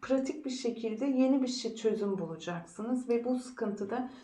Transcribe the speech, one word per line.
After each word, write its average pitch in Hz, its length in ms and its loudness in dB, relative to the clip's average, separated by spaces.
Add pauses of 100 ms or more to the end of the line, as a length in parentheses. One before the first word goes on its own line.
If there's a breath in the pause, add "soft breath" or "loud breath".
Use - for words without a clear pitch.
pratik - 440 0
bir 262 40 -2
şekilde 226 560 -2
yeni 262 360 6
bir 247 60 2
şey, - 280 -2
çözüm 202 420 2
bulacaksınız 175 920 -4
ve 233 160 2
bu 254 100 2
sıkıntı 202 540 -4
da 254 200 -2 (140 loud breath)